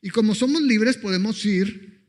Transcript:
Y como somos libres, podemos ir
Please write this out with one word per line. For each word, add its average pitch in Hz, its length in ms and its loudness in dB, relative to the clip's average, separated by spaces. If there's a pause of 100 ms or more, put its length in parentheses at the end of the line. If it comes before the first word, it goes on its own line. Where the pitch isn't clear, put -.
Y 196 100 -10
como 214 240 2
somos 277 280 0
libres, 240 340 2
podemos 196 480 -4
ir 202 640 -2